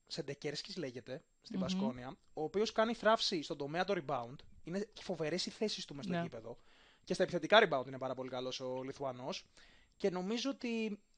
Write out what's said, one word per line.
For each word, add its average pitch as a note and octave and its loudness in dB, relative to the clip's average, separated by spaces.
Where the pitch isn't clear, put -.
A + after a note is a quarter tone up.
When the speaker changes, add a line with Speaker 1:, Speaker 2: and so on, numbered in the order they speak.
Speaker 1:
Σεντεκέρσκης D3 -6
λέγεται, C3 -6
στην G#3+ -8
Speaker 2:
Μμμ. F#3 0
Speaker 1:
Πασκόνια, F#3 0
ο D3+ -4
οποίος G3 0
κάνει A3 4
θράψη G#3 4
στον D#3 -4
τομέα D3 -2
του F#3 0
rebound, B2+ -2
είναι F#3+ -4
φοβερές E3 -2
οι G#3 -6
θέσεις G#3 -2
του D3 -10
μες C3+ -8
στο F3+ -2
Speaker 2:
Ναι. E3+ 2
Speaker 1:
γήπεδο, A2+ -8
και F#3 -2
στα F#3 4
επιθετικά E3 6
rebound C3 0
είναι C3+ -8
πάρα B2+ -2
πολύ B2+ -6
καλός B2+ -4
ο B2+ -4
Λιθουανός, C3+ -6
και G3 2
νομίζω G#3+ 0
ότι A3 -2